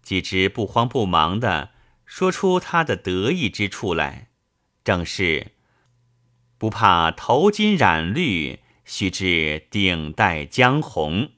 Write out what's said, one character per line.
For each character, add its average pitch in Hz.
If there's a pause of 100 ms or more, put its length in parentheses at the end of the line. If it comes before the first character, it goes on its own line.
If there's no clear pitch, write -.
季 92
之 95
不 98
慌 120
不 123
忙 87
地 90 (340)
说 -
出 185
他 170
的 123
得 95
意 170
之 101
处 92
来， 73 (560)
正 90
是 82 (1040)
：“不 110
怕 92
头 143
巾 208
染 85
绿， 98 (240)
须 -
知 80
顶 87
戴 82
江 127
红。” 87